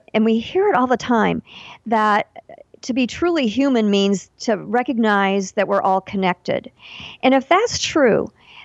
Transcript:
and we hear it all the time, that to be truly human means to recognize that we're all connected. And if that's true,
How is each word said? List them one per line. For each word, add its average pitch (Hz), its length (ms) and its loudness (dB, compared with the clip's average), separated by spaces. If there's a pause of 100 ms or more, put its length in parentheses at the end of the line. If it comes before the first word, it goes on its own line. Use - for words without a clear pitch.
(140)
and 220 120 2
we 226 140 2
hear 370 300 -2
it 330 60 2
all 254 120 2
the 247 100 2
time, 208 440 0 (460)
that 214 400 2 (540)
to - 120 -6
be 247 140 0
truly 330 400 -2
human 233 420 0
means 202 400 0 (100)
to 214 180 -2
recognize 202 960 0
that 196 140 0
we're 196 140 0
all 190 200 0
connected. 185 680 -4 (540)
And 262 100 4
if 254 160 0
that's 415 300 2
true, - 520 0 (340)